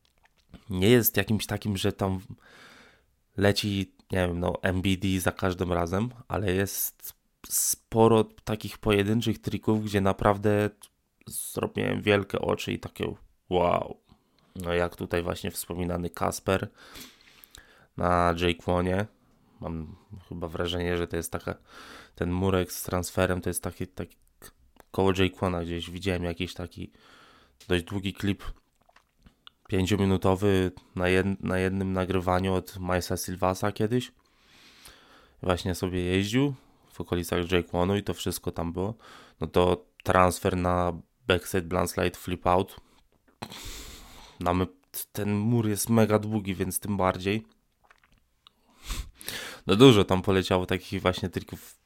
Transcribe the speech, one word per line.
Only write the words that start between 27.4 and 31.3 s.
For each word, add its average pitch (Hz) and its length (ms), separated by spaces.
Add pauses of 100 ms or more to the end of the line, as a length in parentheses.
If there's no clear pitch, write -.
dość 87 160
długi 98 280
klip 101 320 (1200)
pięciominutowy 95 1040 (240)
na 90 80
jed-, 92 360